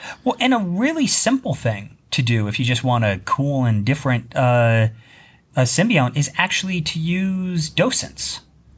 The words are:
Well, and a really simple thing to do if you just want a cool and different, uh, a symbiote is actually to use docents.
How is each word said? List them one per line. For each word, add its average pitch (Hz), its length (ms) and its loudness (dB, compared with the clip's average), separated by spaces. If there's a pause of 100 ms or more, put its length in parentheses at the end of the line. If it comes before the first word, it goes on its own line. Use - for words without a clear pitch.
(240)
Well, 254 160 -2
and 254 140 2
a 240 60 2
really 233 480 0
simple - 460 0
thing 104 380 -6 (200)
to - 100 0
do 113 260 2
if 104 120 -4
you 123 60 -2
just 120 180 -2
want 120 200 2
a 98 220 0
cool 139 400 0
and 107 200 2
different, 127 500 0
uh, 117 540 4 (640)
a 131 60 2
symbiote 147 540 2
is 147 220 0
actually 185 440 -2
to 160 180 -6
use 185 720 -2
docents. - 720 -2 (360)